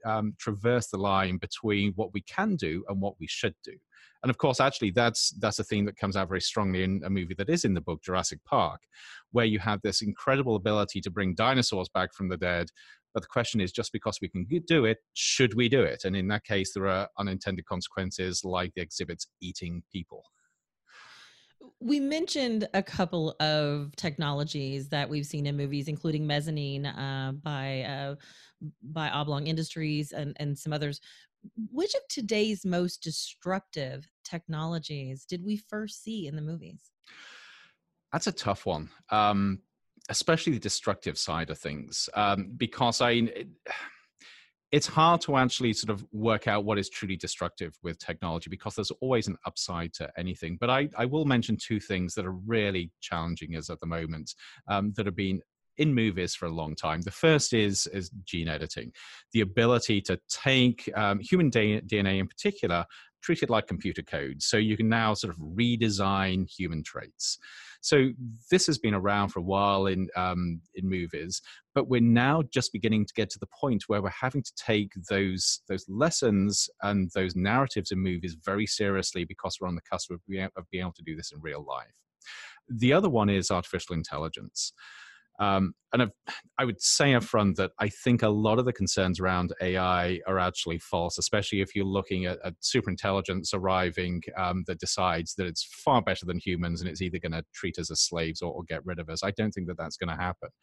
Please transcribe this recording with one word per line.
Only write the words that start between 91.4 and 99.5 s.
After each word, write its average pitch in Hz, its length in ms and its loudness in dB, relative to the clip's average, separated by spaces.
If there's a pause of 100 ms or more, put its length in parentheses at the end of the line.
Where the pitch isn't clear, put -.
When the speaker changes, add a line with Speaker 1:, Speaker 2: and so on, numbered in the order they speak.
Speaker 1:
if 95 120 -2
you're 101 100 0
looking 95 420 0
at, 90 200 -2
at 90 160 -6
superintelligence 95 920 0
arriving, 92 720 0 (160)
um, 90 300 0
that 90 120 -6
decides 87 560 0
that 92 120 -2
it's 82 160 -6
far - 360 2
better 92 280 0
than 87 100 -2
humans 85 440 -2
and 90 80 -4
it's 82 120 -6
either 92 160 -2
gonna 82 260 -4 (120)
treat - 240 -6
us 85 100 -6
as 80 120 -2
slaves 82 420 -2
or, 87 100 -4
or 87 120 -8
get 78 200 -8
rid 90 140 -6
of 80 100 -10
us. 80 140 -6
I 101 80 0
don't 107 200 0